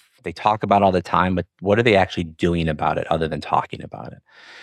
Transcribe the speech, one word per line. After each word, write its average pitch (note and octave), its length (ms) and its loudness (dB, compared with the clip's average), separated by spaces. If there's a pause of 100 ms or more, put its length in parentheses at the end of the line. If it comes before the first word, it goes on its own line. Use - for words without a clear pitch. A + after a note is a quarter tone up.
(220)
they E2+ 100 -8
talk G#2+ 300 0
about G2+ 180 4
it G2+ 40 4
all F#2+ 60 6
the F2+ 100 2
time, F2+ 340 0
but F2 100 -2 (160)
what G2+ 180 2
are A#2+ 40 4
they A#2 120 4
actually F#2 280 0
doing E2+ 440 -2
about D2+ 300 -2
it - 100 -6
other D#2+ 200 -2
than D2+ 120 -6
talking - 440 -4
about - 300 -14
it? - 80 -20 (420)